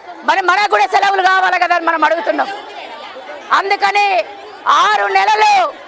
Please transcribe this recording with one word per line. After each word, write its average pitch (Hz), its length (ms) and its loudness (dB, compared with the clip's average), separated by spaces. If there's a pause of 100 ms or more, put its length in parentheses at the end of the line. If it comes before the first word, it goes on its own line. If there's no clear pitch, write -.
(240)
మరి 330 160 0
మనకు 381 300 2
కూడా 415 160 2
సెలవులు 392 360 2
కావాలి 370 360 2
కదా 349 160 2
అని 339 120 -2
మనం 330 180 0
అడుగుతున్నాం. 302 440 0 (1040)
అందుకని 392 720 0 (420)
ఆరు 403 400 2
నెలలు 403 680 2 (160)